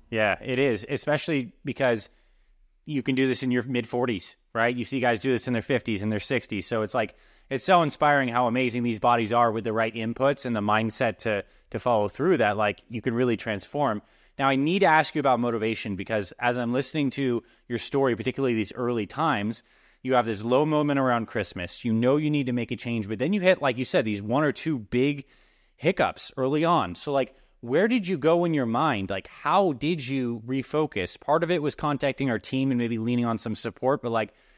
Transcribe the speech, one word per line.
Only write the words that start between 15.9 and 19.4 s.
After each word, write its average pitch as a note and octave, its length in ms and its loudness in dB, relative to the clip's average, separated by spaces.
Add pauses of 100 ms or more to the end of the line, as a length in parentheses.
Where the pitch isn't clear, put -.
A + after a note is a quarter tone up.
because G2+ 460 -4
as B2 160 0
I'm A#2+ 160 -2
listening C#3 380 -2
to B2 320 -2 (260)
your A#2 100 -4
story, C3+ 380 0
particularly B2 380 -2
these A2 180 -2
early A#2+ 340 -2
times, A#2 560 -2 (400)